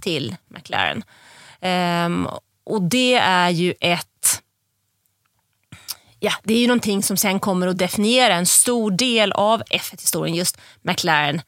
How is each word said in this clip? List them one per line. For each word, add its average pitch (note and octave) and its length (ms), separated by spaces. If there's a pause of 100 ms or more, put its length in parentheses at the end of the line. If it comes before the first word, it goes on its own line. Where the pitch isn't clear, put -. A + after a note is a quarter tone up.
till C3+ 340 (120)
McLaren. - 560 (580)
Ehm, F3 680 (360)
och G#3+ 180
det B3 320
är F3+ 360
ju F3 300
ett... - 640 (1800)
Ja, G3+ 140 (100)
det A3 100
är A3+ 40
ju A#3+ 100
någonting G#3 360
som G3 140
sen G3 220
kommer F3+ 280
att F#3 100
definiera G#3+ 580
en F3 100
stor A3+ 460
del A3 400
av A3 380
F - 240
ett-historien, E3 420
just F3 220 (240)
McLaren, D#3 680